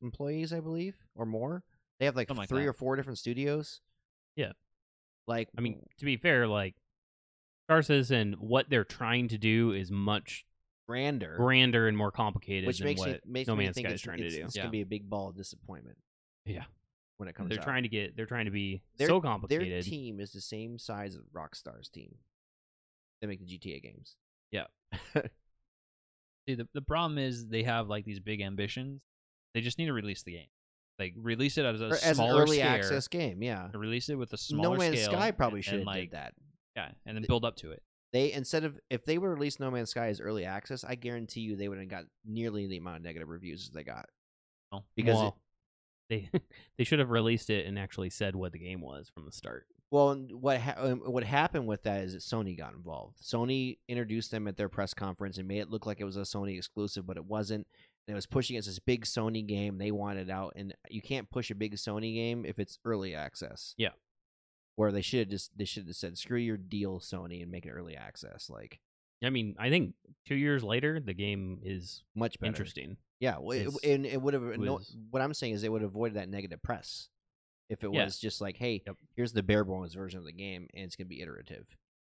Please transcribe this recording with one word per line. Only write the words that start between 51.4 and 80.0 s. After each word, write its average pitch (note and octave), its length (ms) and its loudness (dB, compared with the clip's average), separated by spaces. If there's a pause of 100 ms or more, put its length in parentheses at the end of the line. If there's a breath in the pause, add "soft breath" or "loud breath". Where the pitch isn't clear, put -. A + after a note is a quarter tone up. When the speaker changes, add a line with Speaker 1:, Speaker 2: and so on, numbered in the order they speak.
Speaker 1:
with G#2+ 160 -2
that G2 220 0
is F#2 100 -6
that E2+ 60 -10
Sony G2+ 360 -2
got D2 180 -10
involved. D#2 480 -12
Sony B2+ 540 0 (120)
introduced A2+ 420 -2
them G#2+ 180 -2
at F#2+ 80 -6
their G2+ 140 -2
press G2 240 -2
conference F#2+ 420 -6
and F#2+ 120 -6
made G2 100 -2
it G#2 120 -4
look G#2+ 140 -4
like G#2 160 -4
it G#2 40 -4
was G2 120 -6
a G2+ 60 -2
Sony G2 340 -4
exclusive, G2+ 500 -4
but F#2 120 -6
it E2 60 -10
wasn't. G#2+ 420 -2 (420 soft breath)
And G#2 60 -6
it - 20 -4
was G2 100 -6
pushing B2+ 300 0
it A2+ 40 -2
as G2+ 60 -6
this F#2 140 -8
big B2 240 2
Sony A2 420 0
game. G2+ 320 0
They G2+ 140 0
wanted G2+ 360 -2
out, F#2+ 280 -4
and G2 180 -10 (160)
you A2 100 -6
can't B2 300 -4
push B2 200 -4
a G#2+ 40 -4
big G#2 220 -2
Sony A2 380 -2
game A#2 300 0
if E2+ 140 -6
it's - 260 -6
early G2 300 0
access. C#2+ 600 -10
Speaker 3:
Yeah. A2 140 2 (840)
Speaker 1:
Where G#2+ 160 4
they G2 120 2
should B2+ 180 2
have G#2 80 2
just, G2 280 -6
they G2+ 100 -4
should G2+ 200 -8
have E2+ 80 -10
said, F2 240 -8
"Screw B2 200 -2
your A#2 180 0
deal, F#2+ 420 -4
Sony, F2 440 -8
and F2 100 -10
make F2+ 140 -10
it D2+ 40 -10
early E2 240 -10
access." - 560 -14
Like, A1 300 -16 (420)
Speaker 3:
I B2 80 2
mean, A2 280 0
I A2+ 120 0
think C#3+ 240 4 (320)
two D3 80 -2
years C#3 300 2
later, C3 340 2
the A2+ 160 -4
game G2 480 -2
is F#2 400 -6 (140)
Speaker 1:
much A2+ 240 0
better. - 80 0
Speaker 3:
interesting. F#2+ 480 -6 (240)
Speaker 1:
Yeah, B2 140 2
w-, F#2+ 260 -2
it, G2 80 0
Speaker 3:
It's, C#3+ 160 -4
Speaker 1:
and C#3 220 6
it C3 140 -2
would C#3 140 2
have, C3 80 0 (160)
no, B2 180 0
Speaker 3:
was - 200 -14 (140)
Speaker 1:
what C3 120 2
I'm D3 120 0
saying A#2+ 180 -2
is G#2 100 0
they A2 60 0
would A2 140 0
have G2+ 100 0
avoided G#2+ 240 -2
that F#2+ 140 -4
negative G2 320 -8
press - 460 -6 (600)
if - 160 -6
it G2 100 -2
Speaker 3:
Yeah. C3+ 100 4
Speaker 1:
was - 140 -4
just - 220 -4
like, G2 160 -6
"Hey, A#2 280 -2
Speaker 3:
Yep. G2 120 -10 (180)
Speaker 1:
here's A#2+ 180 0
the G#2 120 2
bare G#2+ 200 8
bones F#2 300 -4
version F#2+ 240 -8